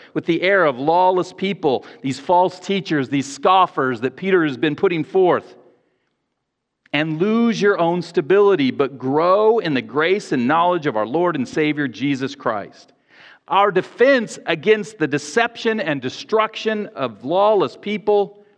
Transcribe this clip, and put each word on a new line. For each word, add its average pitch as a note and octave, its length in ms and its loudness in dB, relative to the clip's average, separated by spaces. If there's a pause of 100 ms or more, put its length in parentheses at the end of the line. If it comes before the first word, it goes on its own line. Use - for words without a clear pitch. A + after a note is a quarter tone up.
(140)
with D3+ 120 -6
the D#3+ 160 0
error F#3 240 2
of B2+ 140 0
lawless F3+ 520 2
people, D#3+ 540 -2 (160)
these C3+ 180 -6
false F3+ 400 2
teachers, D#3+ 480 -2
these C3+ 240 -4
scoffers C#3+ 720 0
that - 160 -6
Peter F#3+ 260 2
has C3+ 140 -4
been D3+ 180 0
putting F3 280 0
forth, F3 520 0 (1400)
and D#3 260 -2
lose A3 420 0
your G3+ 160 2
own E3+ 240 0
stability, F3 680 2
but C3+ 260 -2
grow F3+ 600 2
in E3 160 -2
the B2 80 0
grace D#3 480 -2
and B2+ 160 0
knowledge E3+ 400 0
of A#2 80 -2
our G#2+ 100 0
Lord D#3+ 300 0
and B2+ 120 -4
Savior, D3+ 400 -2
Jesus C3+ 460 -4
Christ. - 580 -8 (560)
Our G3 240 2
defense A#3 760 0
against G3 500 0
the D3+ 100 0
deception A3 720 -2
and D3 220 -4
destruction G#3+ 840 -4
of A2+ 360 -8
lawless F3+ 560 2
people, G#3 640 -2 (140)